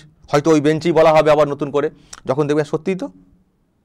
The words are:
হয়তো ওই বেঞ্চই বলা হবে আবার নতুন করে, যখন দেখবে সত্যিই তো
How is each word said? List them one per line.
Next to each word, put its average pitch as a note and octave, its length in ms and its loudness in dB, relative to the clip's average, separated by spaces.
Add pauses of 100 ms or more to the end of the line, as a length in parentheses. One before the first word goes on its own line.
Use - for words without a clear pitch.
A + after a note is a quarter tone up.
(320)
হয়তো D3 200 0
ওই D#3 100 4
বেঞ্চই D#3 300 -2
বলা D#3+ 220 4
হবে D#3 180 4
আবার D3 160 2
নতুন C#3+ 240 -8
করে, C#3+ 180 -2 (360)
যখন C#3+ 220 -2
দেখবে D3 160 -2
সত্যিই D#3+ 320 -6
তো C#4 140 -10 (760)